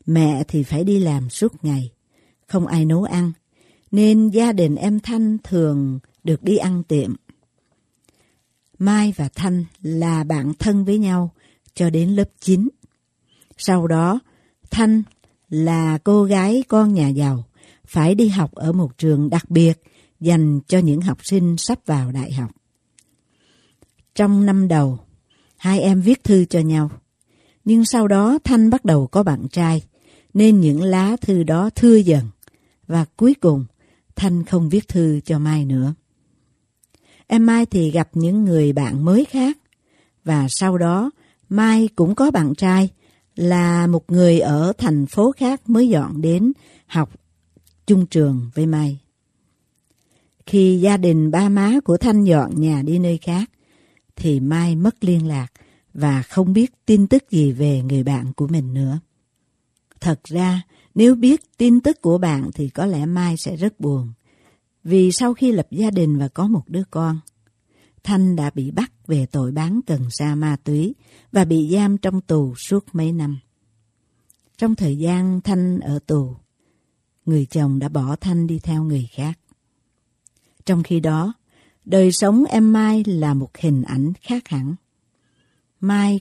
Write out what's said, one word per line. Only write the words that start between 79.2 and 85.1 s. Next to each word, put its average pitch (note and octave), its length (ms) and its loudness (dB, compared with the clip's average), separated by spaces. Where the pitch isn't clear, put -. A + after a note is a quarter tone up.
Trong F3 160 0
khi E3 180 -4
đó, D#3+ 320 -2
đời F#3 280 2
sống G#3+ 320 2
em A3 280 2
Mai A3 340 0
là D3+ 280 -2
một C3+ 220 -6
hình C#3+ 260 0
ảnh C3+ 380 -4
khác A#3+ 280 -8
hẳn. C#3 260 -6